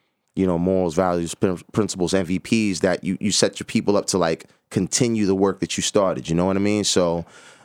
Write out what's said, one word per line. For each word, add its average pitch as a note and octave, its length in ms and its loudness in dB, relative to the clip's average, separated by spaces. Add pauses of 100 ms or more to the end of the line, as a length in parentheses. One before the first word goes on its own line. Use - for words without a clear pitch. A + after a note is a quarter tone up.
(360)
you F#2+ 100 2
know, F2 120 2
morals, F2+ 360 0
values, F2 400 0
prin-, F2+ 240 -2 (140)
principles, F#2 420 -2
M F#2+ 120 0
V F#2 120 -2
Ps, G#2 420 0
that F2+ 240 0
you, F#2 160 -2
you G2+ 120 -2
set - 260 0
your - 60 -10
people G2+ 320 0
up F#2+ 100 0
to, G2 120 0
like, E2 280 -2 (240)
continue A2 540 0
the F#2+ 120 2
work F#2+ 240 0
that - 180 -4
you F#2 40 -2
started. F2+ 460 0
You E2 60 0
know F2 100 2
what F#2+ 120 0
I G2 40 -2
mean? G#2 240 0
So, E2+ 400 0 (400)